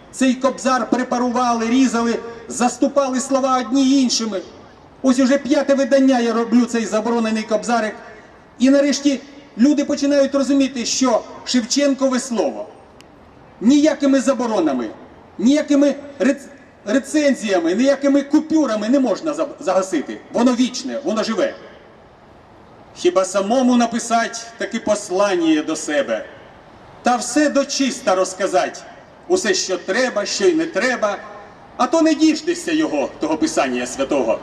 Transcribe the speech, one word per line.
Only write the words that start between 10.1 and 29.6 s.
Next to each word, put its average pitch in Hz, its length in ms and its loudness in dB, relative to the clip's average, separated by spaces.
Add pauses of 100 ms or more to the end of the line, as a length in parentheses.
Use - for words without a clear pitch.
розуміти, 269 500 0
що 247 380 0 (220)
Шевченкове 262 760 0
слово 135 460 -4 (920)
ніякими 277 600 4
заборонами, 196 680 -2 (500)
ніякими 285 560 2 (240)
рец-, 269 300 0 (380)
рецензіями, 214 880 0
ніякими 277 480 2
купюрами 277 640 0
не 269 120 4
можна 180 340 -2
за-, 147 140 -4 (120)
загасити. 180 600 -2 (120)
Воно 240 220 2
вічне, 220 500 -2
воно 214 180 -2
живе. 202 320 -2 (1400)
Хіба 190 280 2
самому 240 520 2
написать 226 680 -2 (120)
таке 196 200 -6
послання 180 840 0
до 151 140 -6
себе? 127 480 -4 (800)
Та 247 140 2
все 294 340 0
дочиста 262 640 0
розказать, 180 680 -2 (460)
усе, 190 260 0
що 180 240 -4